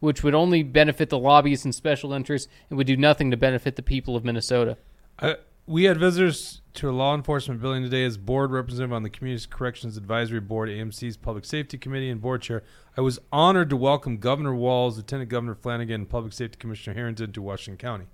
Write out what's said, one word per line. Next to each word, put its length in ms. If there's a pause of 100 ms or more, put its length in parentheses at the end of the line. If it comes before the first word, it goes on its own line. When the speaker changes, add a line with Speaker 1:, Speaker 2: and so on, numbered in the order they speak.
Speaker 1:
which 240
would 100
only 280
benefit 480
the 80
lobbyists 460
and 100
special 380
interests 360 (200)
and 100
would 80
do 100
nothing 340
to 60
benefit 400
the 60
people 340
of 80
Minnesota." 520 (420)
Speaker 2:
Uh, 160 (320)
we 180
had 140
visitors 640 (120)
to 160
a 20
law 220
enforcement 460
building 220
today 220
as 140
board 340
representative 400
on 100
the 80
Community 400
Corrections 460
Advisory 440
Board, 280
A 60
M 180
C's 240
Public 280
Safety 340
Committee, 320
and 100
board 220
chair. 200 (360)
I 20
was 180 (140)
honored 380
to 60
welcome 420
Governor 360
Walz, 420
Lieutenant 340
Governor 240
Flanagan, 480
and 60
Public 260
Safety 240
Commissioner 360
Harrington 380
to 100
Washington 360
County. 360